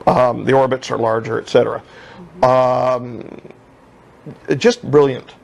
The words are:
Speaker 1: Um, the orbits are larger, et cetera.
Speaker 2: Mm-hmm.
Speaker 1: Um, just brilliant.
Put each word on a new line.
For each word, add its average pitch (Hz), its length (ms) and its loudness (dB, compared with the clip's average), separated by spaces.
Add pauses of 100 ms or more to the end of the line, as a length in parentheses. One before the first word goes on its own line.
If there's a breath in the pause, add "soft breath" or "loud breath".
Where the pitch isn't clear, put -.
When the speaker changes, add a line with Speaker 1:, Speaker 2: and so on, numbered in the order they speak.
Speaker 1:
Um, 123 380 2
the 131 100 2
orbits 131 360 0
are 127 60 -4
larger, 113 420 -2
et - 120 -10
cetera. 117 320 2 (580 loud breath)
Speaker 2:
Mm-hmm. 180 40 4
Speaker 1:
Um, 127 960 0 (1120)
just - 340 0
brilliant. 139 540 0